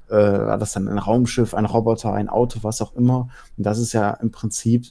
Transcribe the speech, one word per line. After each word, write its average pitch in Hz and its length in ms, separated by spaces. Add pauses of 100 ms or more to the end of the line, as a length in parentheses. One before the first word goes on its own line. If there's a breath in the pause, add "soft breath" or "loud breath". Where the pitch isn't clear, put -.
äh, 107 60
war 104 420
das 107 160
dann 98 140
ein 101 100
Raumschiff, 117 560
ein 107 120
Roboter, 113 480
ein 104 160
Auto, 120 340
was 110 180
auch - 140
immer. 123 340 (280 loud breath)
Und 101 80
das 104 140
ist 117 140
ja 107 180
im 117 200
Prinzip 117 600